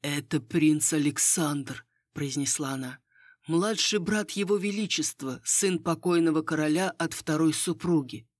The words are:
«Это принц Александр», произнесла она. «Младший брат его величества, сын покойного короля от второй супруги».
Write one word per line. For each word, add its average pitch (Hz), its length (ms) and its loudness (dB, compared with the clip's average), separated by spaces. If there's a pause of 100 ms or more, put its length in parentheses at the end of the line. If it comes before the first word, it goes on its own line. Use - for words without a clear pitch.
«Это 147 380 -2
принц 151 540 2
Александр», 147 920 0 (280)
произнесла 139 580 -4
она. 131 280 -8 (480)
«Младший 202 520 0
брат 208 320 -2
его 202 260 2
величества, 180 880 -4
сын 185 360 0
покойного 165 640 2
короля 156 500 0
от 160 220 -4
второй 156 400 0
супруги». 160 720 -2 (120)